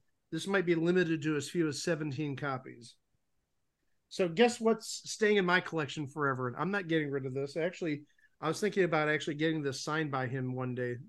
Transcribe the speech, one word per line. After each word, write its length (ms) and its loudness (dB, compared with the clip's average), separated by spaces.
this 160 -4
might 180 2
be 80 4
limited 480 4
to 140 2
as 140 -2
few 180 2
as 160 -4
seventeen 520 -2
copies. 600 -8
So 180 0
guess 320 4
what's 460 0
staying 320 2
in 80 4
my 140 4
collection 480 -4
forever? 400 0
And 100 -6
I'm 140 -2
not 160 -2
getting 240 0
rid 140 -4
of 80 -6
this. 240 -4
Actually, 460 -2
I 60 -2
was 120 -2
thinking 260 2
about 240 2
actually 260 0
getting 260 0
this 220 -4
signed 260 -2
by 180 -2
him 280 -4
one 180 -4
day. 220 -4